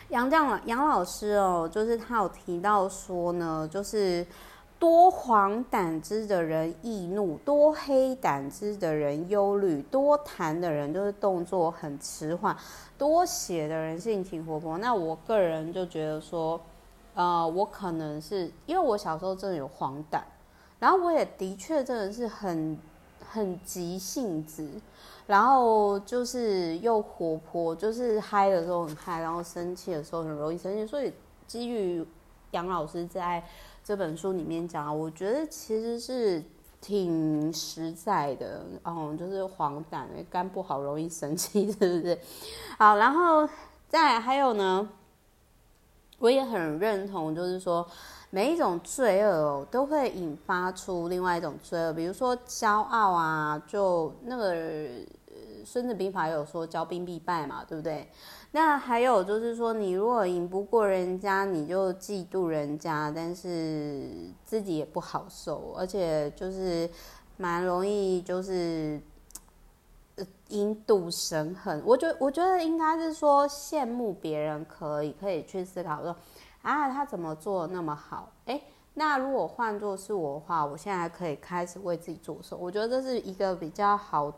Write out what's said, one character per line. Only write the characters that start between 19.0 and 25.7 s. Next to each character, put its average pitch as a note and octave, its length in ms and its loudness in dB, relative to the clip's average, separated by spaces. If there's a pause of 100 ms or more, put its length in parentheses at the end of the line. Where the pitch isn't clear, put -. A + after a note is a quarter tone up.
时 F#3 60 -8
候 F#3+ 100 -2
真 F#3+ 160 -6
的 F3 60 -2
有 C3+ 100 -4
黄 C#3+ 420 -6
疸， - 120 -2 (580)
然 B3 100 6
后 F#4 80 8
我 F4 140 2
也 C4 140 4 (120)
的 F#3+ 200 -6
确 C#4+ 260 -2
真 B3 140 -2
的 G3 120 -2
是 A#3 160 -6
很， E3 540 -4 (500)
很 F#3 340 -2
急 F3+ 360 -6
性 F#3 460 -4
子， D#3 200 -10 (600)
然 G3+ 180 6
后 A3 540 6